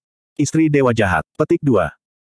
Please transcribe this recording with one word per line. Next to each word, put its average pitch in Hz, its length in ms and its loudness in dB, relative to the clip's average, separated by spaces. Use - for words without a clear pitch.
Istri 156 320 0
Dewa 135 240 2
Jahat. 95 400 -2
Petik 165 320 -2
dua. 95 320 0